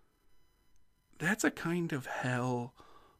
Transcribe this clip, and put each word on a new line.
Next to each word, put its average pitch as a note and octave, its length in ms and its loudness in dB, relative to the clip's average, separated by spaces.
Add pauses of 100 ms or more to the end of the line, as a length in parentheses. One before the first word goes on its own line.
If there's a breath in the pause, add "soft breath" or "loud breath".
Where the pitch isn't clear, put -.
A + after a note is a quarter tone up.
(1200)
that's F#3 260 2
a C#4+ 80 6
kind E3+ 400 0
of B2+ 140 -2
hell B2 680 0 (460 soft breath)